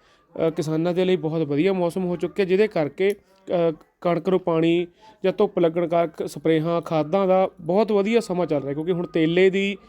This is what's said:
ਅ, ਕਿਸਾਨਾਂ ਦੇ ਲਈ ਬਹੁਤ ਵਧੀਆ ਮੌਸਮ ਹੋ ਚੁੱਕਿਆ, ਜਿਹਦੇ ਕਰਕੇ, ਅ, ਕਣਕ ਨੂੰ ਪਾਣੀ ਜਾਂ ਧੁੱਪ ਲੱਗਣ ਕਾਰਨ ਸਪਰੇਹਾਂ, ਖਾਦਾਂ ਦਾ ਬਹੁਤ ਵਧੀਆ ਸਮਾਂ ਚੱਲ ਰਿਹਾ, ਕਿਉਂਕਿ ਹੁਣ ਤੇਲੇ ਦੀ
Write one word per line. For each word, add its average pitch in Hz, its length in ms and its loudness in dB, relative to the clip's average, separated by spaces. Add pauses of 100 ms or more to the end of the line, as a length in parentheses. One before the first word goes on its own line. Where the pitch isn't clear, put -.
(280)
ਅ, 165 220 -2
ਕਿਸਾਨਾਂ 160 440 -2
ਦੇ 185 100 2
ਲਈ 185 120 2
ਬਹੁਤ 160 260 -2
ਵਧੀਆ 151 300 0
ਮੌਸਮ 180 320 -2
ਹੋ 175 120 -2
ਚੁੱਕਿਆ, 180 280 -4
ਜਿਹਦੇ 190 240 2
ਕਰਕੇ, 185 420 -2
ਅ, 170 640 -4 (280)
ਕਣਕ 170 280 -2
ਨੂੰ 185 120 2
ਪਾਣੀ 170 460 0 (380)
ਜਾਂ 185 140 2
ਧੁੱਪ 202 200 0
ਲੱਗਣ 170 300 2
ਕਾਰਨ 170 380 -2
ਸਪਰੇਹਾਂ, 160 540 0
ਖਾਦਾਂ 165 460 0
ਦਾ 185 220 4 (120)
ਬਹੁਤ 202 320 0
ਵਧੀਆ 208 280 2
ਸਮਾਂ 180 260 -2
ਚੱਲ - 160 -2
ਰਿਹਾ, 139 120 -6
ਕਿਉਂਕਿ 160 180 -4
ਹੁਣ 175 140 -4
ਤੇਲੇ 175 440 2
ਦੀ 196 260 -2 (120)